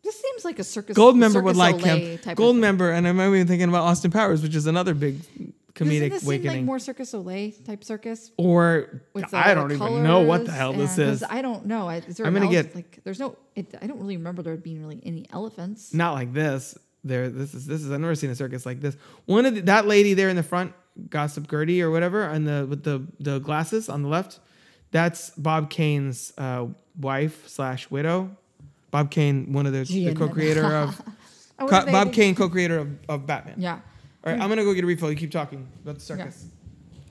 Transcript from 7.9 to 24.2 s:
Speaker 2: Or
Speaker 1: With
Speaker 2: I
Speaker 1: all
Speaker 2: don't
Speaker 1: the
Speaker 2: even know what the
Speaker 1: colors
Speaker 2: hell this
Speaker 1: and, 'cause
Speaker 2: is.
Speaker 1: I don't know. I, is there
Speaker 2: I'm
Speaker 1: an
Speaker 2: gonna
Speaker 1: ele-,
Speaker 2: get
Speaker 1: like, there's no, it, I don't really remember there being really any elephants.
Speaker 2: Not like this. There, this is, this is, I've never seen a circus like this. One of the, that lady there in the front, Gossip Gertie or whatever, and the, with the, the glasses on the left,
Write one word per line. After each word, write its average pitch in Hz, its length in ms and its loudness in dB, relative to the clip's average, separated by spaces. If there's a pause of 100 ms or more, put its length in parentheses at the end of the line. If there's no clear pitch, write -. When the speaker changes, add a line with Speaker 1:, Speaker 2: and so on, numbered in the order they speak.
Speaker 2:
Or 170 680 2 (120)
Speaker 1:
With - 200 -8
Speaker 2:
I 170 200 4
Speaker 1:
all - 20 6
Speaker 2:
don't 147 140 0
Speaker 1:
the 147 60 -2
Speaker 2:
even 151 280 -2
know 165 200 6
what 165 180 4
the - 100 -6
Speaker 1:
colors 151 60 -6
Speaker 2:
hell 131 160 -2
this 139 240 0
Speaker 1:
and, 147 100 2
'cause 135 140 0
Speaker 2:
is. - 80 -8
Speaker 1:
I 247 120 -4
don't 226 260 -6
know. 214 200 -4
I, 170 180 -6
is 175 120 -14
there 226 80 -6
Speaker 2:
I'm 165 100 2
Speaker 1:
an 202 80 4
Speaker 2:
gonna 180 100 4
Speaker 1:
ele-, 165 100 4
Speaker 2:
get - 120 -10
Speaker 1:
like, - 300 -18
there's 190 140 -10
no, 269 180 -8 (180)
it, 190 260 -10
I 202 60 -10
don't 254 140 -12
really 196 160 -8
remember 175 240 -8
there 160 160 -8
being 165 240 -12
really 151 240 -14
any 165 260 -10
elephants. 202 640 -12
Speaker 2:
Not 165 220 0
like 123 180 -6
this. 139 440 -4 (280)
There, 127 240 -4
this 139 240 -10
is, 131 120 -14
this 156 160 -6
is, 143 100 -8
I've 139 100 -4
never 165 140 -2
seen 147 140 -4
a 120 60 -6
circus 127 300 -8
like 127 160 -8
this. 143 160 -4 (280)
One 220 200 4
of 247 100 2
the, 202 60 -4
that 202 260 4
lady 208 280 6
there 190 120 4
in 185 80 2
the 170 80 0
front, 180 300 -4 (360)
Gossip 147 400 -6
Gertie 160 320 0
or 165 100 2
whatever, 175 320 0
and 156 240 -2
the, 143 220 -2
with 143 140 -6
the, 143 240 -4 (120)
the 139 200 -4
glasses 165 500 -4
on 147 140 -4
the 139 60 -4
left, 170 300 -4 (520)